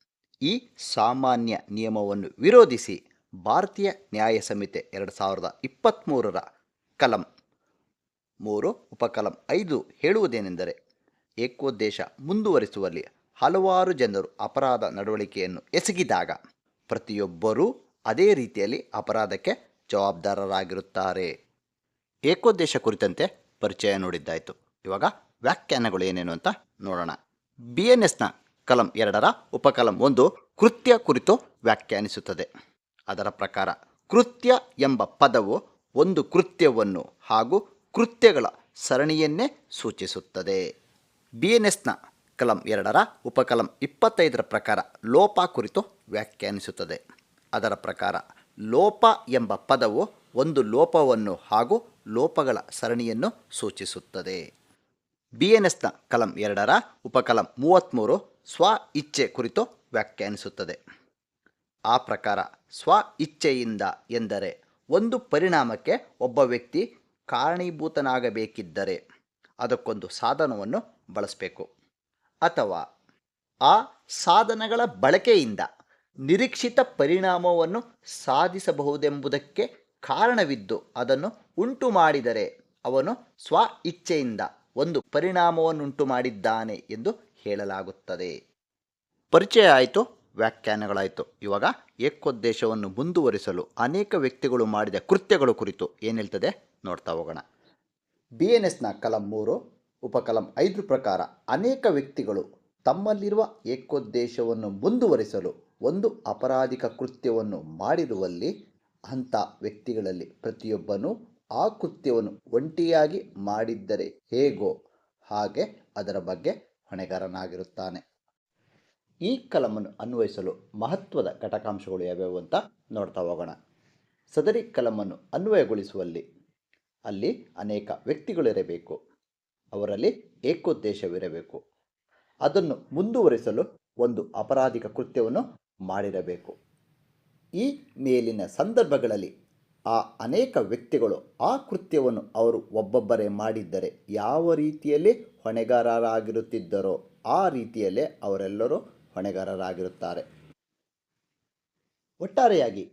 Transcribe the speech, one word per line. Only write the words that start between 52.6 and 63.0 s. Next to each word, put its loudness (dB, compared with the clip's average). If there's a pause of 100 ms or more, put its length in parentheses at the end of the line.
ಸರಣಿಯನ್ನು -4 (220)
ಸೂಚಿಸುತ್ತದೆ. -10 (960)
ಬಿ 2
ಎನ್ 8
ಎಸ್ನ 0 (200)
ಕಲಂ 2
ಎರಡರ 0 (360)
ಉಪಕಲಂ 2 (120)
ಮೂವತ್ತ್ಮೂರು 4 (300)
ಸ್ವ -2 (320)
ಇಚ್ಛೆ -2
ಕುರಿತು -4 (300)
ವ್ಯಾಖ್ಯಾನಿಸುತ್ತದೆ. -6 (1120)
ಆ 4
ಪ್ರಕಾರ -4 (320)
ಸ್ವ 4 (220)